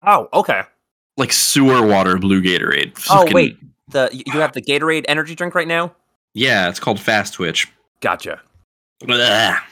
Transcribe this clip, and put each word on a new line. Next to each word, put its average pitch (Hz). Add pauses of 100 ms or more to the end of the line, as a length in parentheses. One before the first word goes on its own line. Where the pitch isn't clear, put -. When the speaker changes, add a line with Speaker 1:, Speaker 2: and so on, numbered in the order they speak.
Speaker 1:
Oh, 185
okay. 117 (520)
Speaker 2:
Like 131
sewer 131
water 95
blue 95
Gatorade. 85 (180)
Speaker 1:
Oh, 196
Speaker 2:
Fucking 180
Speaker 1:
wait. - (300)
The, 131
y-, 131 (100)
you 151
have 151
the 127
Gatorade 151
energy 151
drink 175
right 170
now? 170 (380)
Speaker 2:
Yeah, 110
it's 87
called 110
Fast 107
Twitch. 82 (300)
Speaker 1:
Gotcha. - (600)
Speaker 2:
Blech. 113 (100)